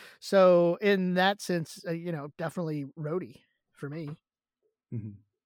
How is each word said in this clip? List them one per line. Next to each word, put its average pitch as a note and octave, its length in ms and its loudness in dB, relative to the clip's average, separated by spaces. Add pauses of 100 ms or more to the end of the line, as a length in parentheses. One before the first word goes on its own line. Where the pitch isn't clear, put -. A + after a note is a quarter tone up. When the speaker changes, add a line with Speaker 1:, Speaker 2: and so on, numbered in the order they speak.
(200)
Speaker 1:
So F3+ 600 6
in F#3+ 320 2
that F#3+ 280 2
sense, - 460 -6
uh, F3 40 -4
you E3+ 200 -6
know, D3 260 -8
definitely D#3 480 -6 (120)
Rhodey D#3 440 -8 (320)
for C#3+ 160 -12
me. D3+ 200 -10 (840)
Speaker 2:
Mm-hmm. G#2+ 180 -10 (340)